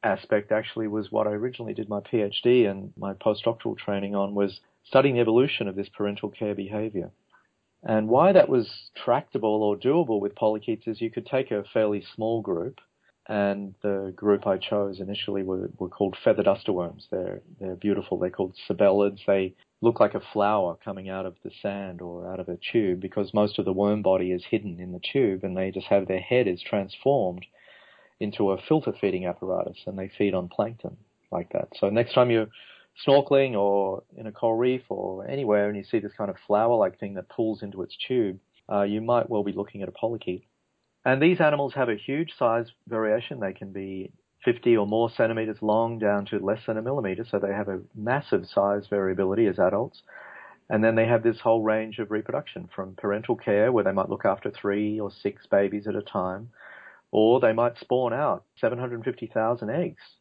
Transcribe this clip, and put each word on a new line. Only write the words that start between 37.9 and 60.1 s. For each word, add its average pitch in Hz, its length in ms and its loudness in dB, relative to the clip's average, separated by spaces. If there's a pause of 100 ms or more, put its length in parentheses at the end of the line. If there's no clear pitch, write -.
tube, 104 320 0 (320)
uh, 101 120 2
you 104 180 -2
might 117 300 0
well 104 140 0
be 101 80 -4
looking 101 280 -8
at 92 80 -8
a - 40 -10
polychaete. 110 520 -6 (600)
And 131 160 2
these 175 200 4
animals 147 340 2
have 127 140 0
a 107 80 0
huge 156 420 -6
size 117 280 2 (200)
variation. 113 540 -2
They 98 140 -4
can 98 180 -14
be 95 400 -10 (320)
fifty 120 320 4
or 101 100 2
more 113 240 2
centimeters 113 500 0
long 113 380 2
down 101 280 2
to 104 120 -2
less 98 260 0
than 110 120 -2
a 110 60 -2
millimeter, 117 460 -4
so 101 120 -2
they 101 120 0
have 101 140 -4
a 95 140 -4 (160)
massive 110 500 -2
size 101 420 0
variability 98 580 2
as 92 120 0
adults. 101 440 0 (680)
And 110 140 2
then 113 100 4
they 113 120 4
have 117 180 2
this 113 160 2
whole 113 240 4
range 110 340 0
of 104 140 -6
reproduction, 107 640 -6
from 95 180 -8
parental 107 400 -2
care, 107 380 2
where 107 100 4
they 95 80 0
might 95 200 0
look 95 140 -4
after 98 280 0
three 104 480 -2
or 101 100 -6
six - 360 -8
babies 101 420 0
at 104 80 -4
a 104 60 -4
time, 98 480 -6 (600)
or 113 300 6
they 113 120 4
might 117 260 0
spawn 123 340 0
out 123 320 -2 (160)
seven 117 180 0
hundred 120 240 -6
fifty 120 240 -6
thousand 113 440 -2
eggs 170 320 -4 (180)